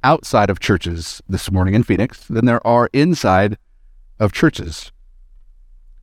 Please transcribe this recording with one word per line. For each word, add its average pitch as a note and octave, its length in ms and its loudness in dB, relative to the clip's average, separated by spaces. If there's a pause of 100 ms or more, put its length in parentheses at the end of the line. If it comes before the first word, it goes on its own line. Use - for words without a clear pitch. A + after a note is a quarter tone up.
outside B2+ 440 2
of F#2 120 -2
churches E2+ 680 -4
this F#2 220 -6
morning F#2+ 240 0
in A#2 80 2
Phoenix - 440 -2
than A2+ 200 0
there A#2+ 200 0
are A#2+ 260 2
inside G#2+ 680 0 (600)
of G#2+ 140 0
churches. - 600 -4 (1120)